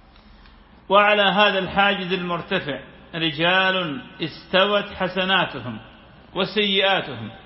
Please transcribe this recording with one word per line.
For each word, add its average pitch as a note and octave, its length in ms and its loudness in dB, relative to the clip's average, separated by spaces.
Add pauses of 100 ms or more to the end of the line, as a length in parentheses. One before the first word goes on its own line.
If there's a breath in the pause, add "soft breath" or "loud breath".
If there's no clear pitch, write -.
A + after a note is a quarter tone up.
(880 soft breath)
وعلى G#3 340 6
هذا G3 360 4
الحاجز F#3 540 0
المرتفع F3 680 -4 (340)
رجال E3+ 880 0 (200)
استوت G3 680 0
حسناتهم F3+ 880 -2 (560)
وسيئاتهم، F#3+ 960 -2 (160)